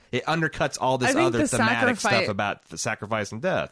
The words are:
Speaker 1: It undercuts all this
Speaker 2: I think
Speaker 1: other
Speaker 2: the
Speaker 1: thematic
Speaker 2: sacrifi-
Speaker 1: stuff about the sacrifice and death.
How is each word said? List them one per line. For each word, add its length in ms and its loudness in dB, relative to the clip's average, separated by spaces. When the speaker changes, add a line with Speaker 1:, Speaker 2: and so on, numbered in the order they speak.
Speaker 1:
It 140 -2
undercuts 560 -2
all 160 2
this 140 2
Speaker 2:
I 20 2
think 140 4
Speaker 1:
other 100 0
Speaker 2:
the 100 2
Speaker 1:
thematic 480 2
Speaker 2:
sacrifi- 40 -8
Speaker 1:
stuff 280 2
about 400 -4
the 100 -14
sacrifice 540 -2
and 100 -10
death. 300 0